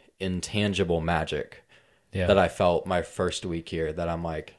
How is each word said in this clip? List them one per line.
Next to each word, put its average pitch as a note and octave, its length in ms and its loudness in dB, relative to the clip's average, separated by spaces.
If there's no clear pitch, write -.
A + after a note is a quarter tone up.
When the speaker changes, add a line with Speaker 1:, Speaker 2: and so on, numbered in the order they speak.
Speaker 1:
intangible F#2 800 0
magic D#2+ 640 -4
Speaker 2:
Yeah. F#2 140 0
Speaker 1:
that G2 100 8
I F2+ 100 6
felt F2 380 2
my F2+ 160 0
first - 420 -4
week E2 260 -6
here D#2+ 220 -2
that E2+ 160 -4
I'm E2 160 -4
like, D#2+ 360 -8